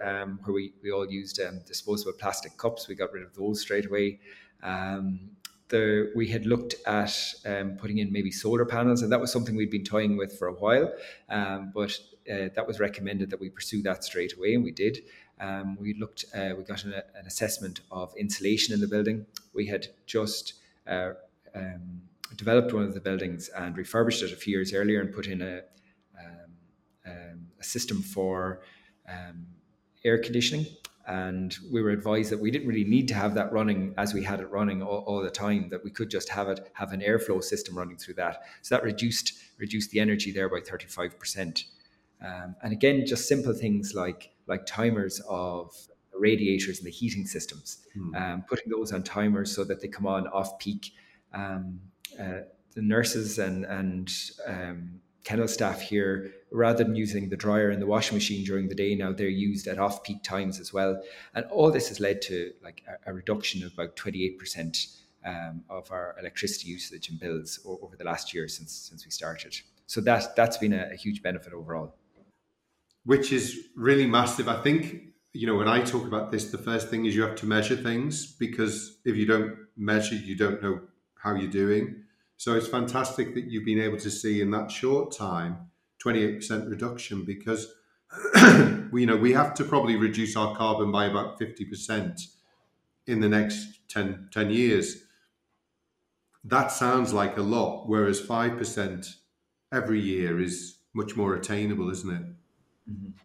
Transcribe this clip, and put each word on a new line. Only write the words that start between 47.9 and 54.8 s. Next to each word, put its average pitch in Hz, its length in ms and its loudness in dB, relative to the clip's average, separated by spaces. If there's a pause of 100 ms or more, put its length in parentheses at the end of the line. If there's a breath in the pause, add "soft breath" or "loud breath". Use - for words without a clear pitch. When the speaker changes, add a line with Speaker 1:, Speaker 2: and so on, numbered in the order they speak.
Speaker 2:
Hmm. 90 220 -8
Speaker 1:
um, 92 320 -4
putting - 220 -6
those 110 240 -4
on 92 100 -4
timers 101 520 0
so 98 100 -2
that 95 160 -4
they - 80 -8
come 98 180 -6
on 95 200 0
off 98 320 -4
peak. 101 320 -6 (420 soft breath)
Um, 92 480 -8 (380)
uh, 95 220 -8 (340)
the 110 60 -6
nurses 107 580 2
and, 95 260 -2
and, 95 420 -4 (400)
um, 90 540 -8 (220)